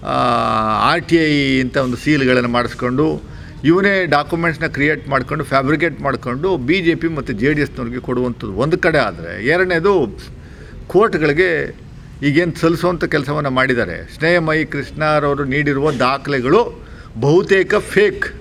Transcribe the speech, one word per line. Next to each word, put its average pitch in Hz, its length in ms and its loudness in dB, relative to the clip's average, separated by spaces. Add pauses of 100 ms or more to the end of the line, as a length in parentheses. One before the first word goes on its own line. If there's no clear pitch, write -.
ಆ, 143 80 -4 (800)
ಆರ್ 165 120 0
ಟಿ 165 120 2
ಐ 143 440 2
ಅಂತ 127 160 -2
ಒಂದು 127 200 0
ಸೀಲ್ಗಳನ್ನು 127 520 2
ಮಾಡಿಸ್ಕೊಂಡು, 127 760 -2 (420)
ಇವನೇ 190 420 4
ಡಾಕ್ಯುಮೆಂಟ್ಸ್ನ 156 600 0
ಕ್ರಿಯೇಟ್ 143 420 -2
ಮಾಡ್ಕೊಂಡು, 139 360 -2
ಫ್ಯಾಬ್ರಿಕೇಟ್ 143 560 0
ಮಾಡ್ಕೊಂಡು 139 560 -2
ಬಿ 143 240 0
ಜೆ 170 140 2
ಪಿ 156 140 -4
ಮತ್ತು 143 240 -6
ಜೆ 123 200 0
ಡಿ 147 80 0
ಎಸ್ನವ್ರಿಗೆ 123 400 -4
ಕೊಡುವಂಥದ್ದು 120 540 -4
ಒಂದು 151 240 0
ಕಡೆ 160 200 2
ಆದರೆ, 92 480 -4
ಎರಡನೇದು 175 720 2 (680)
ಕೋರ್ಟ್‌ಗಳಿಗೆ 165 920 2 (460)
ಈಗೇನು 151 380 2
ಸಲ್ಲಿಸುವಂಥ 170 440 2
ಕೆಲಸವನ್ನು 147 460 -2
ಮಾಡಿದ್ದಾರೆ. 120 680 0
ಸ್ನೇಹಮಯಿ 160 460 2
ಕೃಷ್ಣರವರು 147 800 -2
ನೀಡಿರುವ 143 480 0
ದಾಖಲೆಗಳು 139 920 0 (340)
ಬಹುತೇಕ 185 540 4
ಫೇಕ್ 196 520 2 (140)